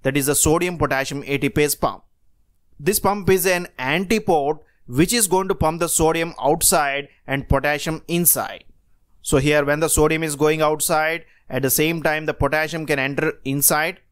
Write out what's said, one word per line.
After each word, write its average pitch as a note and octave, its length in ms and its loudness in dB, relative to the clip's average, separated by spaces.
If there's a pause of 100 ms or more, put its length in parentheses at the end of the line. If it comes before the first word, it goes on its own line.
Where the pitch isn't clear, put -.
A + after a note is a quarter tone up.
that C3+ 120 0
is C#3 80 0
the C#3+ 100 2
sodium E3+ 440 2
potassium C3+ 440 -2
ATPase C#3+ 560 0
pump. G#2+ 240 -4 (760)
This F3+ 200 0
pump G3 300 0
is F#3 160 4
an F3 240 0 (100)
antiport D#3+ 840 0 (260)
which D3 260 2
is A3+ 140 2
going F#3 220 0
to F#3+ 60 0
pump D#3+ 260 0
the E3+ 100 0
sodium E3 420 0 (100)
outside C#3+ 680 0 (180)
and C#3 200 -4
potassium D3 640 -2
inside. D3 560 0 (560)
So - 160 0
here D3 300 2
when D3 140 0
the D#3+ 100 0
sodium D#3 320 2
is D3+ 120 -4
going D#3 280 2
outside, D#3 640 -2 (240)
at C3 100 -2
the C3+ 80 0
same D#3 340 0
time D#3 220 -2
the D3+ 80 -2
potassium D#3 540 -2
can C#3+ 120 0
enter C#3+ 360 -2 (100)
inside. D3+ 560 0 (120)